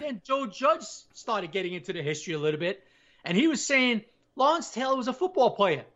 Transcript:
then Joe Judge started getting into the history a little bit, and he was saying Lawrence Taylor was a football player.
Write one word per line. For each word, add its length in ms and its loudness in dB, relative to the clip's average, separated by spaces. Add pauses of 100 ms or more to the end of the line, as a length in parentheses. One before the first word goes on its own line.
then 180 -8
Joe 220 -2
Judge 380 0 (280)
started 400 -6
getting 220 -4
into 180 -8
the 100 -6
history 300 -4
a 60 -4
little 220 0
bit, 220 -4 (440)
and 100 0
he 120 6
was 180 0
saying 380 2 (320)
Lawrence 340 2
Taylor 260 -2
was 120 -2
a 40 0
football 380 2
player. 340 2 (100)